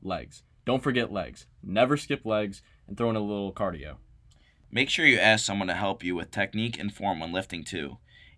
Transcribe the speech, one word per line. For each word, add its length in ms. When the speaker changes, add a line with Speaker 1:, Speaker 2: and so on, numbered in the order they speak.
Speaker 1:
legs. 420
Don't 180
forget 280
legs. 340
Never 320
skip 300
legs, 360
and 120
throw 120
in 60
a 60
little 320
cardio. 440
Speaker 2:
Make 180
sure 160
you 140
ask 260
someone 240
to 40
help 300
you 120
with 160
technique 460
and 160
form 280
when 100
lifting 320
too. 360